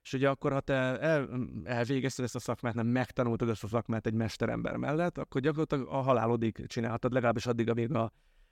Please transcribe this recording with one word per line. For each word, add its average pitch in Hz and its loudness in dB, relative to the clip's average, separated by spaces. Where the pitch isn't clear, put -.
és - -10
ugye 135 2
akkor, 139 0
ha 135 0
te 139 0
el-, 147 2
elvégezted 123 0
ezt 117 -4
a 123 -4
szakmát, 117 -4
nem 113 0
megtanultad 120 0
ezt 110 -2
a 104 -6
szakmát 110 -2
egy 113 0
mesterember 113 -2
mellett, 147 -2
akkor 143 -2
gyakorlatilag 147 0
a 139 -2
halálodig 117 2
csinálhatod, 117 -2
legalábbis 117 2
addig, 117 2
amíg 117 0
a, 113 0